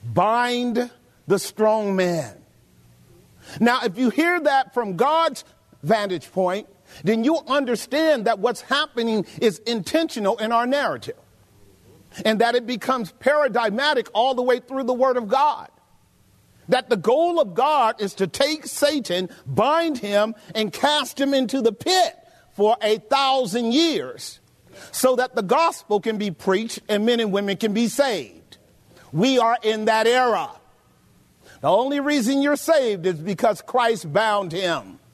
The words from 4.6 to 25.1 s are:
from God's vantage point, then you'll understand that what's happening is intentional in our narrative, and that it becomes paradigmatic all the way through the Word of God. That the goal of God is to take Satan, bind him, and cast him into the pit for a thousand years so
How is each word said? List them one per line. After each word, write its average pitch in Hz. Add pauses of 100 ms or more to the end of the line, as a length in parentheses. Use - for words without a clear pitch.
from 208
God's 302 (400)
vantage 190
point, 185 (360)
then 226
you'll 302
understand 254
that 226
what's 220
happening 233 (160)
is 208
intentional 226
in 220
our 233
narrative, 226 (1080)
and 214
that 233
it 240
becomes 240
paradigmatic 262
all 254
the 247
way 247
through 262
the 247
Word 254
of 233
God. 269 (1000)
That -
the 233
goal 311
of 208
God 262
is 202
to 190
take 294
Satan, 226 (160)
bind 285
him, 208 (180)
and 214
cast 294
him 277
into 262
the 226
pit 359 (360)
for 214
a 214
thousand 254
years 240 (520)
so 254